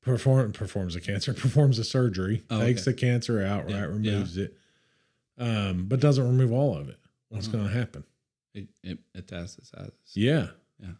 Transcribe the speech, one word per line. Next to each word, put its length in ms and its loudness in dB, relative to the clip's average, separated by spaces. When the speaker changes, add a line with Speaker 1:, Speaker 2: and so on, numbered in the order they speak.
Speaker 1:
perform-, 520 2
performs 420 -6
a 60 -8
cancer, 320 -4
<laughs> 20 -10
performs 420 4
a 60 -2
surgery, 680 0
Speaker 2:
Oh, 120 0
Speaker 1:
takes 260 2
Speaker 2:
okay. 40 4
Speaker 1:
the 60 -2
cancer 480 0
out, 240 -2
Speaker 2:
Yeah, 120 -4
Speaker 1:
right, 80 -4
removes 480 -2
Speaker 2:
yeah. 80 -2
Speaker 1:
it, 120 -12
um, 500 -2
but 100 2
doesn't 260 4
remove 280 4
all 240 2
of 100 -8
it. 120 -16
What's 220 -8
Speaker 2:
Uh-huh. 80 -4
Speaker 1:
gonna 120 -2
happen? 360 -4
Speaker 2:
It, 160 -14
it 180 -12
metastasizes. 800 -14
Speaker 1:
Yeah. 340 2
Speaker 2:
Yeah. 200 -14